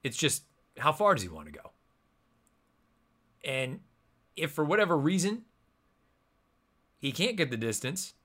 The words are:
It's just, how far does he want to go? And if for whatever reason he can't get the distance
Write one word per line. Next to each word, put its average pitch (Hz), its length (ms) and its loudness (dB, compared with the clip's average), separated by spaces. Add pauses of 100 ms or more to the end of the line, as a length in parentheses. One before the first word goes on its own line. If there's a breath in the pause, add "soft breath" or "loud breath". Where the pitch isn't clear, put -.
It's 123 120 -6
just, - 280 0 (340)
how 139 140 4
far 202 220 4
does 107 100 -2
he 90 40 -10
want 78 180 -14
to - 60 -16
go? - 200 -18 (1700)
And 131 360 -4 (560)
if 156 160 -2
for 156 120 0
whatever 175 320 4
reason 185 460 2 (1600)
he 139 120 -2
can't 208 260 0
get 156 140 0
the 120 60 -2
distance 113 580 -4 (100)